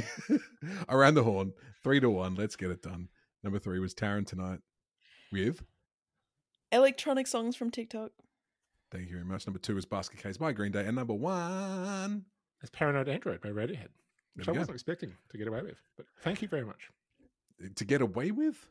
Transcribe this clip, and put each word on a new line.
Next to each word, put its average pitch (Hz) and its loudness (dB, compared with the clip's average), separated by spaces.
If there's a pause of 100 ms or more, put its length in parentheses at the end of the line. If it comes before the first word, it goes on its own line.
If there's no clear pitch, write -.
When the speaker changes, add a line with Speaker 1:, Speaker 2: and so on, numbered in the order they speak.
(400)
Speaker 1:
<laughs> 175 -10
Around 139 10
the 131 8
horn, 98 2 (300)
three 139 6
to 127 8
one. 92 2
Let's 104 -2
get 92 -4
it 90 -6
done. 90 -8 (340)
Number 101 -2
three 95 -2
was 95 -2
Taryn 101 0
tonight 92 -6 (720)
with 101 0 (1080)
Speaker 2:
Electronic 269 6
songs 233 -2
from 240 -4
TikTok. 226 -8 (800)
Speaker 1:
Thank 92 -8
you 87 -8
very 87 -8
much. 92 -6
Number 92 -4
two 107 -2
was 92 -2
Basket - -6
Case 98 -8
by 156 0
Green 104 0
Day, 98 0
and 113 0
number 120 -2
one 190 -4 (360)
Speaker 3:
It's - -14
Paranoid 143 2
Android 156 -4
by 104 -6
Radiohead, 107 -4 (460)
which - -6
Speaker 1:
There - 2
Speaker 3:
I - 2
Speaker 1:
we - 2
go. 170 2
Speaker 3:
wasn't 160 -4
expecting 147 -6 (180)
to 110 -12
get 107 -2
away 113 -2
with. - -10 (180)
But - -18 (160)
thank - 0
you 214 -4
very 143 -2
much. - -14 (840)
Speaker 1:
To 110 -4
get 131 4
away 120 2
with? 294 -2